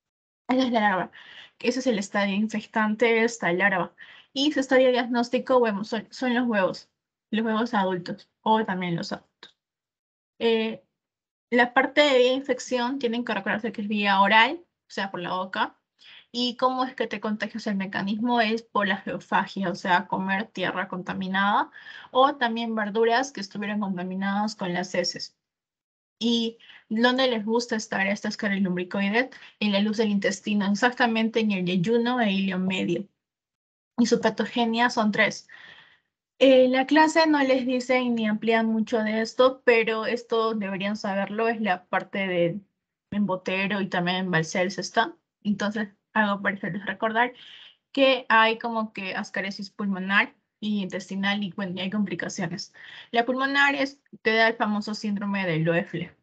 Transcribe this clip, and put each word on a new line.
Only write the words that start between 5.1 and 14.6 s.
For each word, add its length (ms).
bueno, 260
son, 260
son 240
los 120
huevos, 440
los 140
huevos 300
adultos, 560
o 240
también 320
los 160
adultos. 460
Eh, 440
la 240
parte 260
de 160
vía 160
infección 640
tienen 280
que 80
recordarse 380
que 100
es 60
vía 340
oral, 400